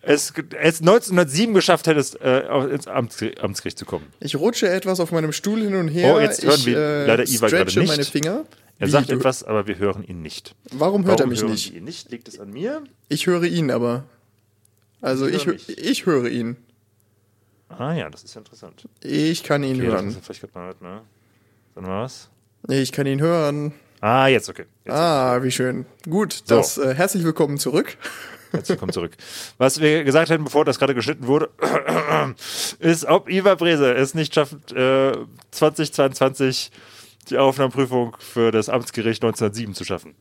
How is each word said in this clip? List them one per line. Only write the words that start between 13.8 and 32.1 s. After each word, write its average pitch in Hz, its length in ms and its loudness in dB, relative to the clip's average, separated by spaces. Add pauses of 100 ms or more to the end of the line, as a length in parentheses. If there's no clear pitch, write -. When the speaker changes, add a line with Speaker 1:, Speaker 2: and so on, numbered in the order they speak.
Speaker 2:
Also 135 260 -2
Speaker 1:
Ich - 80 0
Speaker 2:
ich - 100 -2
Speaker 1:
höre 180 80 -2
Speaker 2:
hö-, - 40 -6 (100)
Speaker 1:
mich. - 100 -12
Speaker 2:
ich - 280 -4
höre 135 240 2
ihn. 120 260 -6 (1120)
Speaker 1:
Ah 139 260 -8
ja, 107 160 -6
das - 140 -20
ist - 100 -20
ja 113 60 -18
interessant. - 480 -20 (140)
Speaker 2:
Ich 151 420 -2
kann 143 200 0
ihn 135 120 -2
Speaker 1:
Okay, 127 120 -2
das 110 80 0
Speaker 2:
hören. 95 100 -2
Speaker 1:
muss 107 100 -8
er 92 60 -16
vielleicht - 200 -18
grad - 140 -20
mal 90 120 -14
hören, 92 120 -16
ne? 95 220 -16 (760)
Sag 92 80 -14
mal 95 200 -6
was. - 260 -14 (380)
Speaker 2:
Nee, 135 140 0
ich 127 120 -4
kann 139 140 -2
ihn 135 120 -2
hören. 147 540 0 (260)
Speaker 1:
Ah, 131 280 4
jetzt, 123 200 4
okay. - 180 -14 (200)
Jetzt - 80 -8
Speaker 2:
Ah, 139 420 2
Speaker 1:
okay. 127 100 0
Speaker 2:
wie 127 60 0
schön. 127 340 -2 (240)
Gut, 185 360 -2
Speaker 1:
So. - 120 6
Speaker 2:
das, - 200 2
äh, 131 160 0
herzlich 175 320 0
willkommen 151 320 0
zurück. 139 400 -2 (540)
Speaker 1:
Herzlich - 240 -2
willkommen 95 180 -6
zurück. 85 180 -6 (460)
Was 135 240 2
wir 156 240 4
gesagt 143 240 4
hätten, 156 160 2
bevor 143 180 2
das 143 160 0
gerade 135 160 2
geschnitten 120 320 -4
wurde, 143 220 2 (100)
<clears throat> 151 760 0 (440)